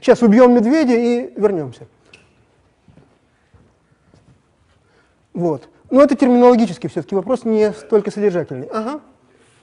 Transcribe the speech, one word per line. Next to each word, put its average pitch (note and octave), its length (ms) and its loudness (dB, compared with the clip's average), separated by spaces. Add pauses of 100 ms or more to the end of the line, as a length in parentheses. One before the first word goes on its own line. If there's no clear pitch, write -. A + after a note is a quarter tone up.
Сейчас - 220 0
убьем A#3+ 320 6
медведя B3 400 0
и A#3+ 440 -2
вернемся. D#3+ 480 -4 (3500)
Вот. E3 340 -6 (220)
Но C4+ 120 4
это C#4+ 120 2
терминологический A#3+ 720 2
все-таки E3+ 260 -8
вопрос, G3+ 300 -4
не G#3+ 280 0
столько G#3 380 -4
содержательный. E3 580 -4
Ага. A3 320 -10 (640)